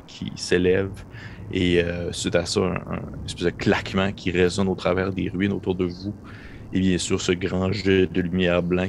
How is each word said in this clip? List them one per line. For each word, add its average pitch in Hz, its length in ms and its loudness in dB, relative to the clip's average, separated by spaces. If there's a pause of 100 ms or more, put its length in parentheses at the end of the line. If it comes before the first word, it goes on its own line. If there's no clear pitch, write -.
qui - 280 -10
s'élèvent. 92 680 2 (480)
Et, 87 320 4
euh, 85 280 -4
suite 87 240 -2
à 85 100 2
ça, - 160 0
un, 92 140 0
un - 500 -8
espèce - 200 -4
de 87 60 2
claquement 95 640 0
qui - 180 -4
résonne 90 360 2
au 92 80 0
travers 92 380 0
des 92 160 -2
ruines 98 240 0
autour 92 220 -2
de 92 100 0
vous. 92 280 -6 (600)
Et 95 60 0
bien 92 180 4
sûr, 92 240 -2
ce - 100 2
grand 92 400 0
jet 95 360 4
de 92 140 0
lumière 87 400 2
blanc 90 260 0